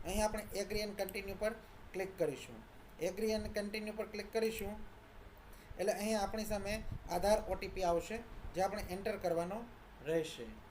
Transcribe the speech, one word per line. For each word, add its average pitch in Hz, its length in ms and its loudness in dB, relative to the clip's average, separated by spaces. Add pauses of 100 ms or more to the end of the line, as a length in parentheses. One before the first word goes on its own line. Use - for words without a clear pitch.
અહીં 202 200 4
આપણે 214 300 0
agree 202 300 0
and 202 180 -4
continue 196 360 -4
પર 214 140 2 (400)
ક્લિક 185 260 -2
કરીશું. 131 600 0 (220)
agree 202 360 2
and 214 220 0
continue 214 340 -2
પર 214 140 -2
ક્લિક 202 260 -6
કરીશું 220 440 2 (1000)
એટલે 202 140 4
અહીં 208 280 2
આપણી 208 240 0
સામે 208 380 0 (280)
આધાર 202 380 8
ઓ 185 60 2
ટી 185 140 -2
પી 185 140 -2
આવશે 170 360 4 (360)
જે 175 60 2
આપણે 190 220 2
એન્ટર 196 340 -2
કરવાનો 180 480 2 (420)
રહેશે. 139 640 0